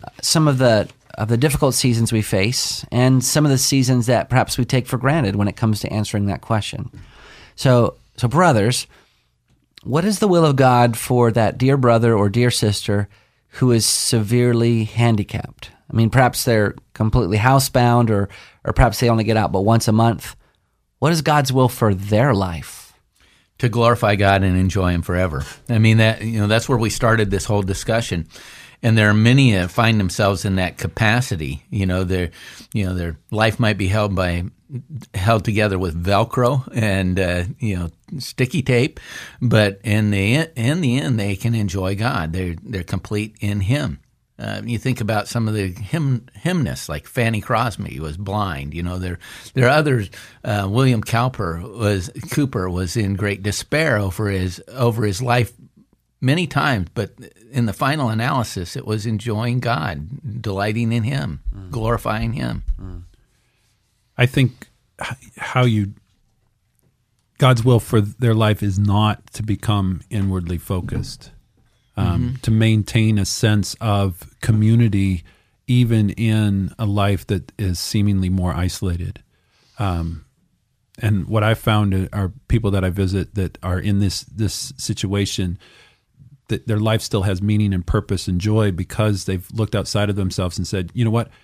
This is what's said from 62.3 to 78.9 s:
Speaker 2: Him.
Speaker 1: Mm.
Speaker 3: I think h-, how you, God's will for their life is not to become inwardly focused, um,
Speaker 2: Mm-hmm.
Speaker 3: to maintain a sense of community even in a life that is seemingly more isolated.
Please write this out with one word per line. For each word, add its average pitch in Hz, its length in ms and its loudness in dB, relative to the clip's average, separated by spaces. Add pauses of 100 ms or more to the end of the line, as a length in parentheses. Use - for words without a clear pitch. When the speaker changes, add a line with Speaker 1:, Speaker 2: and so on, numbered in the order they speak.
Speaker 2:
Him. 120 320 -6 (160)
Speaker 1:
Mm. 90 220 -14 (1160)
Speaker 3:
I 123 80 4
think 131 400 0 (340)
h-, - 160 -10 (200)
how - 280 0
you, 107 300 0 (1400)
God's 127 260 4
will 123 140 4
for 110 220 2
their 110 340 0
life 107 300 0
is 101 160 0
not 101 540 2
to 107 100 -8
become 101 560 -2 (100)
inwardly 92 480 -4
focused, - 720 -8 (640)
um, 90 260 0
Speaker 2:
Mm-hmm. 123 140 -2
Speaker 3:
to - 140 -4
maintain 110 680 2
a 98 60 0
sense 107 560 0
of 101 600 -2
community 107 800 2 (460)
even 113 420 2
in 104 680 0
a 113 100 -4
life 101 420 0
that 95 280 -4
is 92 220 -4
seemingly 101 500 0
more 90 240 0
isolated. 87 720 -4 (560)